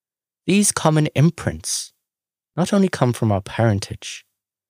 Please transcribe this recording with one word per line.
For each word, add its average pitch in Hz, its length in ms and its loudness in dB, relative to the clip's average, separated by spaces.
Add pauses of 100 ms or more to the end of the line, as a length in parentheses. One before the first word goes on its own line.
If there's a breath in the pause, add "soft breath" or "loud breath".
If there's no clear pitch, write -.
(460)
These 202 260 2
common 156 440 2
imprints - 760 -2 (640)
not 170 160 -2
only 196 160 4
come 123 260 0
from 110 180 0
our 98 100 0
parentage, - 840 -4 (420)